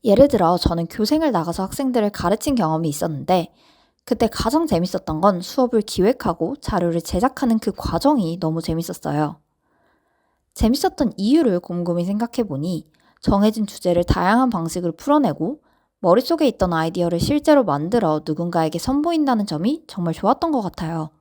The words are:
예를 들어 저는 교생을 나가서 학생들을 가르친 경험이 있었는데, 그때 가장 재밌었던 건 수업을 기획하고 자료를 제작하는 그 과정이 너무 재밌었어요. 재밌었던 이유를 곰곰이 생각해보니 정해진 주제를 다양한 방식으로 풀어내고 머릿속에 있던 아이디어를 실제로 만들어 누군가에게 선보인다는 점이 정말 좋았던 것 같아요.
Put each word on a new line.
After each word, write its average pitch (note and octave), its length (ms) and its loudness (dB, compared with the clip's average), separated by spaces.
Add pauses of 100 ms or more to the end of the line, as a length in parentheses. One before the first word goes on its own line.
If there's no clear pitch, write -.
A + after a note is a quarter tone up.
예를 A#3 240 8
들어 F3+ 300 4
저는 E3+ 300 0
교생을 D4 440 0
나가서 E3+ 320 -2
학생들을 A#3+ 460 -2
가르친 G#3+ 460 0
경험이 D#3+ 340 0
있었는데, D#3 640 -2 (500)
그때 A3+ 260 0
가장 D4+ 380 -2
재밌었던 E3+ 540 -2
건 F#3+ 180 2
수업을 A#3+ 420 0
기획하고 G3 760 -2
자료를 E3+ 440 -2
제작하는 A3+ 580 -2
그 G3+ 120 -2
과정이 F3+ 680 -2
너무 D#3+ 220 -2
재밌었어요. D#3+ 760 -4 (1160)
재밌었던 C4+ 600 0
이유를 A3 460 2
곰곰이 F3 420 -4
생각해보니 F#3 840 -4 (320)
정해진 G#3+ 440 2
주제를 F3 380 -2
다양한 G#3+ 460 2
방식으로 E3+ 480 -4
풀어내고 C4 640 0 (380)
머릿속에 B3+ 480 2
있던 F#3 260 0
아이디어를 E3+ 460 0
실제로 C#4+ 440 4
만들어 D#3+ 600 0
누군가에게 E3 520 -2
선보인다는 C#4 680 0
점이 G3+ 420 -2
정말 E3+ 260 -4
좋았던 C4+ 380 0
것 C4 100 0
같아요. E3 600 -6